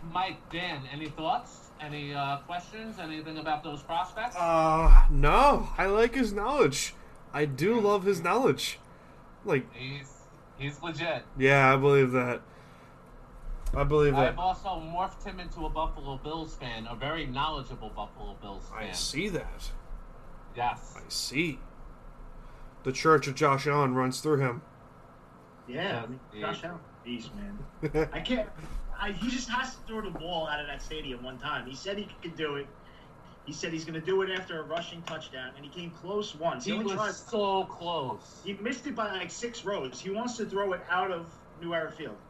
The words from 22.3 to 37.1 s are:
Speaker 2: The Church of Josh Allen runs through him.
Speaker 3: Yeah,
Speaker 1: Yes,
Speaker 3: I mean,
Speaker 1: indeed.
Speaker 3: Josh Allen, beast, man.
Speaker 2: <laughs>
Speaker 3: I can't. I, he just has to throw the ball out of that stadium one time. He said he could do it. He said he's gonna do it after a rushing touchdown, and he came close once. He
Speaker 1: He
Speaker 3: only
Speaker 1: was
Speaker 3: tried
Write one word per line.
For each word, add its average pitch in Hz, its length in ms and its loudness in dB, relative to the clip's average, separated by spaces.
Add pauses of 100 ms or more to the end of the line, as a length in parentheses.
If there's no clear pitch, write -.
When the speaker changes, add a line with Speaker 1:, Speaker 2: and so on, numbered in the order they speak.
Speaker 2:
The 131 100 -2
Church 151 340 6
of 131 80 -4
Josh 139 320 4
Allen 143 260 4
runs 127 280 0
through 151 160 4
him. 127 240 0 (1040)
Speaker 3:
Yeah, 123 160 -10
Speaker 1:
Yes, 151 200 -2
Speaker 3:
I 113 40 -8
mean, 127 120 -10 (120)
Speaker 1:
indeed. 107 100 -10
Speaker 3:
Josh - 220 -4
Allen, 170 160 -8 (240)
beast, 120 320 -8
man. 139 760 -2
Speaker 2:
<laughs> - 40 -10
Speaker 3:
I 165 80 -4
can't. 240 260 0 (520)
I, 202 120 -2
he 208 180 -2
just 247 200 -4
has 247 260 -2
to - 100 -16
throw 220 160 -6
the 196 80 -6
ball 160 380 -4
out 147 140 -2
of 147 60 -8
that 135 140 -10
stadium 139 400 -8
one 127 160 -10
time. 135 300 -6
He 135 80 -12
said 196 220 -6
he 202 100 -6 (160)
could 165 140 -8
do 147 180 -2
it. 139 120 -6 (800)
He 143 80 -10
said 170 200 -6
he's 156 120 -6
gonna 160 160 -6
do 190 220 2
it 185 80 0
after 170 280 -6
a 151 40 -8
rushing 170 400 -6
touchdown, 135 520 -10
and 139 100 -18
he 139 40 -14
came 170 220 -10
close 202 420 -4
once. 151 320 -2
He 202 60 -2
Speaker 1:
He 214 60 0
Speaker 3:
only 220 80 -2
Speaker 1:
was 196 100 0
Speaker 3:
tried 202 180 -2